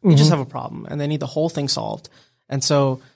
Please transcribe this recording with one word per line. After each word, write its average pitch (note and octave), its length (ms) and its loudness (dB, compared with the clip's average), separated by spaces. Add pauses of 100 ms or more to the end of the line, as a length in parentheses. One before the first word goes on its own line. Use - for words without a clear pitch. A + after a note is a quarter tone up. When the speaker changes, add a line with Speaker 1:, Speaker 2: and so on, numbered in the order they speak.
Speaker 1:
They G3 80 6
just D3 120 8
Speaker 2:
Mm-hmm. D#3 160 4
Speaker 1:
have B2 80 -6
a - 20 -16
problem, - 400 -12
and D3+ 100 -8
they C#3+ 80 -4
need D3+ 120 -2
the - 80 -8
whole D#3+ 220 -2
thing D3 180 -6
solved. G#2+ 420 -6 (400)
And C3+ 140 -4
so, C3+ 380 0 (140)